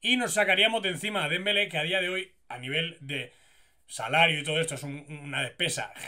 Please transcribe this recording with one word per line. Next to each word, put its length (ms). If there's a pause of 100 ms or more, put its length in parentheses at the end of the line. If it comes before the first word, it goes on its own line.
y 160
nos 160
sacaríamos 500
de 60
encima 340
a 60
Dembélé, 400
que 80
a 60
día 180
de 80
hoy, 240 (160)
a 80
nivel 420
de 320 (560)
salario 520
y 40
todo 160
esto, 140
es 80
un, 260
una 360
despesa 500 (140)